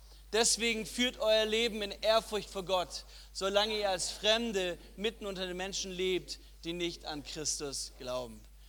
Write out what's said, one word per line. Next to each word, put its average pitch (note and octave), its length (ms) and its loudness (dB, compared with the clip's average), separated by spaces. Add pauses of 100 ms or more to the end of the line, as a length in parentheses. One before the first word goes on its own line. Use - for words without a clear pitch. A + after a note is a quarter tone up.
(320)
Deswegen A3 560 4
führt B3 320 0
euer A3 260 6
Leben A3 380 2
in G3+ 80 -4 (100)
Ehrfurcht G#3+ 480 2
vor G3 160 -6
Gott, F3+ 400 0 (260)
solange G3+ 460 2
ihr G3+ 140 2
als F3+ 180 -2
Fremde G3+ 680 2 (160)
mitten A3 320 -2
unter F#3+ 180 -4
den F3+ 100 -4
Menschen F#3+ 360 -4
lebt, F3+ 480 0 (240)
die E3 80 -4
nicht E3+ 340 -4
an D3 180 -8
Christus C#3+ 760 -6
glauben.“ B2 400 -6 (300)